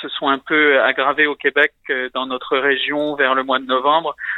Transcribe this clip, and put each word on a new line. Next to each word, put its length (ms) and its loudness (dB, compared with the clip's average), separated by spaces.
se 80 -10
sont 180 -4
un 100 2
peu 440 4
aggravées 440 2
au 80 -2
Québec, 380 0
euh, 240 -4
dans 140 -4
notre 320 -2
région, 580 -2
vers 180 2
le 80 0
mois 160 0
de 60 -6
novembre, 500 0